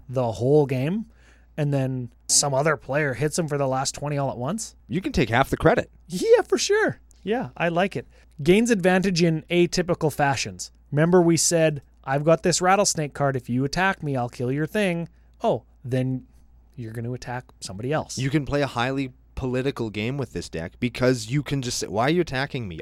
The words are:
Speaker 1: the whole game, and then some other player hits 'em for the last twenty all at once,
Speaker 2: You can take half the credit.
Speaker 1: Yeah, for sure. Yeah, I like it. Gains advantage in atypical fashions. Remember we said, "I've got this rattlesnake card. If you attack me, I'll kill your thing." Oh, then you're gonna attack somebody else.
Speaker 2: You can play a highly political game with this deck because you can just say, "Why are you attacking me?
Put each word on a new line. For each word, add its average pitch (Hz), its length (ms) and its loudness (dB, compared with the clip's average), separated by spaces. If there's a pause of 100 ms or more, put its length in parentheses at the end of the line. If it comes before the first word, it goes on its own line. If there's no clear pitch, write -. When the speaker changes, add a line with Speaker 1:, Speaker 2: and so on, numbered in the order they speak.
Speaker 1:
the 123 240 -2
whole 135 320 4
game, 139 420 -2 (500)
and 147 180 0
then 131 360 -2 (180)
some 143 260 0
other 147 220 2
player 139 380 -2
hits 147 240 -2
'em 170 80 -2
for 143 120 -4
the 139 100 0
last 135 260 -2
twenty 147 220 -6
all 139 140 -2
at 104 80 -8
once, 156 360 -6 (140)
Speaker 2:
You 151 140 -4
can 277 100 -6
take 131 160 2
half 120 220 2
the - 60 0
credit. 185 340 2 (180)
Speaker 1:
Yeah, 370 380 4
for 392 100 0
sure. 403 420 0 (240)
Yeah, 214 340 -4
I 165 120 0
like 175 260 0
it. 123 120 -8 (360)
Gains 208 280 6
advantage 185 520 4
in 160 280 2
atypical 175 600 2
fashions. 117 580 -2 (200)
Remember 170 300 6
we 170 160 6
said, 160 460 2 (220)
"I've 143 200 -2
got 165 180 4
this 175 200 2
rattlesnake 180 520 2
card. 139 220 0
If 120 140 -8
you 127 140 0
attack 185 380 -2
me, 143 140 -4
I'll 123 140 -2
kill 123 200 -4
your 147 160 -2
thing." 175 420 -2 (340)
Oh, 170 220 0 (200)
then 127 380 -2 (540)
you're 113 160 -12
gonna 117 200 -8
attack 123 320 -10 (160)
somebody 110 320 -8
else. 147 240 -6
Speaker 2:
You 131 140 -2
can 143 160 0
play 143 160 0
a 135 60 0
highly 131 440 -2 (220)
political 127 560 -4
game 107 280 -4
with 123 160 -6
this 85 140 -8
deck - 300 -8
because 120 520 0
you 143 120 0
can 139 200 -4
just 120 160 -6
say, - 100 -6
"Why 107 180 0
are 151 40 2
you 175 100 2
attacking 135 480 -6
me? 82 140 -10